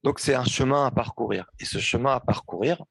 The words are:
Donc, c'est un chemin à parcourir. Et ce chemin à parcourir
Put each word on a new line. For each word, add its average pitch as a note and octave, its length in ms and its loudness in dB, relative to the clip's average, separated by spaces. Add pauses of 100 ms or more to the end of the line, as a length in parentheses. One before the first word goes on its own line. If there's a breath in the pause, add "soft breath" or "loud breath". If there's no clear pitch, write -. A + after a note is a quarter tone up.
Donc, - 160 2
c'est C#3+ 140 2
un B2+ 100 0
chemin C#3 420 2
à B2 60 2
parcourir. A2 640 -2
Et - 60 -12
ce - 140 -6
chemin B2+ 360 0
à B2 60 -2
parcourir B2 720 -2